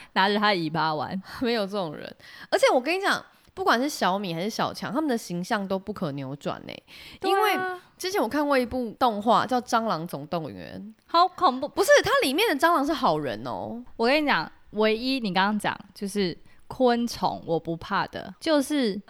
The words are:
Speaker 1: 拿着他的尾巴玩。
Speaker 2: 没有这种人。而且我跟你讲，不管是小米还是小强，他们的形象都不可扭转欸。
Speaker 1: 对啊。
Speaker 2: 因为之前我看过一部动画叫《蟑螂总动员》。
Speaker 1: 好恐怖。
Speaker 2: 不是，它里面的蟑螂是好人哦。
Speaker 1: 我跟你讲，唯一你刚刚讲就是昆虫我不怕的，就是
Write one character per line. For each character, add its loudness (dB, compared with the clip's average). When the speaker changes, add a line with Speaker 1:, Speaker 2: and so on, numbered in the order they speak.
Speaker 1:
拿 4
着 2
他 4
的 4
尾 0
巴 0
玩。 -4
Speaker 2:
没 0
有 0
这 -10
种 -4
人。 -12
而 4
且 6
我 6
跟 -2
你 -4
讲， 0
不 -6
管 4
是 0
小 0
米 -4
还 -4
是 -2
小 -2
强， -8
他 -2
们 -2
的 0
形 -6
象 -2
都 -2
不 -10
可 -4
扭 -8
转 -8
欸。 -14
Speaker 1:
对 0
啊。 4
Speaker 2:
因 4
为 0
之 -8
前 0
我 0
看 0
过 2
一 2
部 -6
动 2
画 4
叫 0
《蟑 0
螂 -2
总 -8
动 -6
员》。 -12
Speaker 1:
好 4
恐 0
怖。 -6
Speaker 2:
不 -2
是， 4
它 0
里 2
面 2
的 2
蟑 4
螂 2
是 0
好 2
人 -4
哦。 -8
Speaker 1:
我 0
跟 4
你 0
讲， 2
唯 2
一 -2
你 -4
刚 4
刚 0
讲 -2
就 -10
是 -2
昆 2
虫 -4
我 0
不 -4
怕 -2
的， -12
就 2
是 0